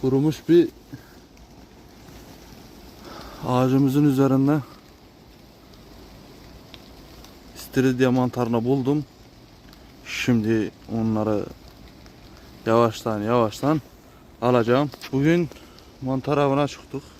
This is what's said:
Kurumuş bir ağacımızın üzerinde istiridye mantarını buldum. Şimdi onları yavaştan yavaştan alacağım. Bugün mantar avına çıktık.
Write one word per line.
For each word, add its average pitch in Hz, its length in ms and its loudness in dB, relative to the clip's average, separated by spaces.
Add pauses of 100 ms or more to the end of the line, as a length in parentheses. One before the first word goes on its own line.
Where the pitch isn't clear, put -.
Kurumuş 135 480 0
bir 165 200 6 (2750)
ağacımızın 131 560 2
üzerinde 139 560 2 (3000)
istiridye 131 520 0
mantarını 120 560 0
buldum. 135 400 0 (1000)
Şimdi 110 640 0 (240)
onları 107 500 -2 (1200)
yavaştan 113 560 2
yavaştan 120 580 0 (600)
alacağım. 123 480 2 (220)
Bugün 160 360 0 (540)
mantar 135 360 -2
avına 143 300 0
çıktık. - 340 -14 (180)